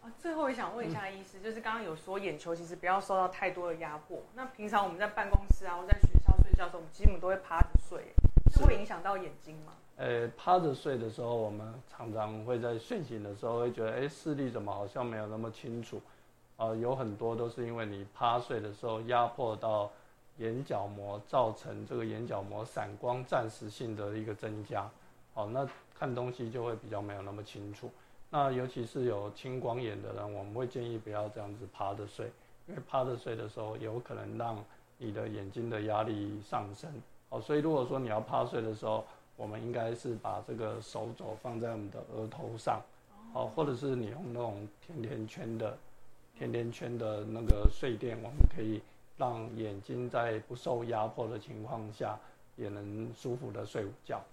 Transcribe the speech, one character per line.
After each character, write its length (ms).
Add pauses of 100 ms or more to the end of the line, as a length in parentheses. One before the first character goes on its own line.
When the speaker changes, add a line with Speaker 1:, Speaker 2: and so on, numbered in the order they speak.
Speaker 1:
啊， 160
最 140
后 160
也 60
想 200
问 120
一 40
下 180
医 140
师， 160
Speaker 2:
嗯。 40
Speaker 1:
就 80
是 100
刚 120
刚 100
有 120
说 240
眼 180
球 180
其 100
实 100
不 100
要 140
受 160
到 120
太 240
多 180
的 60
压 220 (100)
迫， 120 (160)
那 100
平 220
常 160
我 60
们 80
在 100
办 220
公 100 (160)
室 100
啊， 120
或 80
在 140
学 80 (180)
校 180
睡 100
觉 120
的 60
时 40
候， 40
我 20
们 100
其 120
实 60
我 40
们 80
都 60
会 100
趴 240
着 60 (200)
睡， 260 (380)
这 140
会 100
影 100
响 160
到 140
眼 160 (100)
睛 220
吗？ 100
Speaker 2:
是。 40 (200)
呃， 300 (100)
趴 220
着 160
睡 200
的 140
时 120
候， 140
我 140
们 240 (160)
常 240
常 320
会 140
在 180
睡 240
醒 220
的 120
时 120
候 140
会 100
觉 120
得， 100
哎， 140
视 280
力 160
怎 100
么 100
好 140
像 180
没 140
有 80
那 140
么 100
清 320
楚？ 180 (580)
呃， 180
有 200
很 220
多 180
都 140
是 160
因 100
为 80
你 300
趴 260
睡 200
的 120
时 140
候 160
压 240
迫 300
到 360 (460)
眼 260
角 220
膜， 420
造 260
成 300
这 120
个 100
眼 220
角 160
膜 200
散 340
光 280
暂 240
时 220
性 240
的 200
一 80
个 120
增 280
加。 240 (460)
好， 140
那 200 (300)
看 160
东 180
西 200
就 120
会 120
比 120
较 140
没 140
有 80
那 80
么 120
清 300
楚。 160 (400)
那 220
尤 160
其 180
是 200
有 260
青 280
光 220
眼 180
的 140
人， 180
我 120
们 100
会 140
建 200
议 120
不 100
要 200
这 120
样 140
子 180
趴 220
着 100
睡， 260 (360)
因 80
为 120
趴 160
着 140
睡 180
的 140
时 100
候 180
有 220
可 140
能 240
让 260 (360)
你 120
的 160
眼 220
睛 220
的 100
压 220
力 400
上 320
升。 120 (420)
好， 120
所 140
以 60
如 100
果 120
说 140
你 120
要 120
趴 240
睡 160
的 140
时 100
候， 180 (320)
我 100
们 160
应 100
该 220
是 220
把 320
这 80
个 260
手 340
肘 280
放 160
在 100
我 80
们 140
的 80 (120)
额 140
头 320
上， 240 (500)
好， 140
或 180
者 120
是 200
你 120
用 260
那 60
种 280 (140)
甜 180
甜 280
圈 320
的， 180 (580)
甜 160
甜 200
圈 260
的 260
那 200
个 280
睡 240
垫， 280
我 60
们 80 (160)
可 100
以 180 (340)
让 400
眼 240
睛 300
在 380
不 80
受 300
压 200
迫 220
的 100
情 240
况 320
下， 240 (380)
也 120
能 480
舒 200
服 160
的 120
睡 220
午 60 (120)
觉。 160 (140)